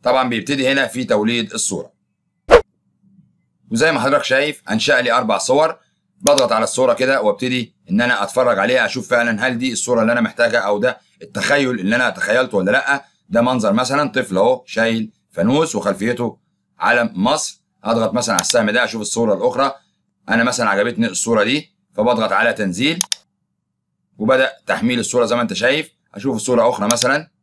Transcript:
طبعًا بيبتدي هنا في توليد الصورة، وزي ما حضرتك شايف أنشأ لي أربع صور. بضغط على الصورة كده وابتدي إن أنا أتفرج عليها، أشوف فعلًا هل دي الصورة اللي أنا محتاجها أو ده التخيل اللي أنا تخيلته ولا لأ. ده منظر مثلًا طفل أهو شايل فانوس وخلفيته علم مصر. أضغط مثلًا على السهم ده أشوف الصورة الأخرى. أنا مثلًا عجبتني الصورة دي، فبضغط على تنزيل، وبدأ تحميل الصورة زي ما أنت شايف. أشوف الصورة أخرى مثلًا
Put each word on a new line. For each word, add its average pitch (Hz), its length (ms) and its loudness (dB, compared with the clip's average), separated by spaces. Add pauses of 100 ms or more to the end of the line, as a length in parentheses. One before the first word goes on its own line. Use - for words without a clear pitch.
طبعًا 131 260 2
بيبتدي 131 440 -2
هنا 135 140 0
في 123 180 -6
توليد 113 480 0
الصورة، 95 400 -6 (1800)
وزي 147 220 0
ما 131 80 -2
حضرتك 135 240 0
شايف 143 460 0
أنشأ 123 300 2
لي 120 120 0
أربع 110 260 0
صور. 151 380 2 (440)
بضغط 131 320 4
على 110 120 2
الصورة 123 300 0
كده 127 280 0
وابتدي 113 520 -2 (160)
إن 101 100 2
أنا 120 220 0
أتفرج 117 360 2
عليها، 113 280 2
أشوف 107 220 -6
فعلًا 117 400 0
هل 120 100 -4
دي 127 140 -2
الصورة 117 300 0
اللي 113 100 2
أنا 120 80 0
محتاجها 117 400 0
أو 101 180 -2
ده 123 220 -2 (220)
التخيل 135 480 -2
اللي 107 260 -2
أنا 123 140 0
تخيلته 113 460 0
ولا 95 140 0
لأ. 139 340 0 (240)
ده 113 120 0
منظر 120 320 0
مثلًا 131 380 0
طفل 95 260 -4
أهو 120 300 2
شايل 113 460 -2 (180)
فانوس 135 440 0
وخلفيته 107 640 -4 (400)
علم 107 460 0
مصر. - 360 -2 (240)
أضغط 113 300 0
مثلًا 113 200 0
على 92 80 2
السهم 110 280 2
ده 120 140 2
أشوف 113 160 -6
الصورة 107 340 -2
الأخرى. 127 400 -2 (540)
أنا 113 160 2
مثلًا 120 260 -2
عجبتني 110 360 0
الصورة 107 380 0
دي، 143 320 -4 (180)
فبضغط 110 380 0
على 110 200 2
تنزيل، 107 500 -2 (1160)
وبدأ 131 340 0 (140)
تحميل 120 320 -2
الصورة 120 260 0
زي 120 120 0
ما 120 60 0
أنت 113 100 -4
شايف. 127 380 -2 (240)
أشوف 113 220 -4
الصورة 117 320 2
أخرى 104 240 -2
مثلًا 135 380 0 (120)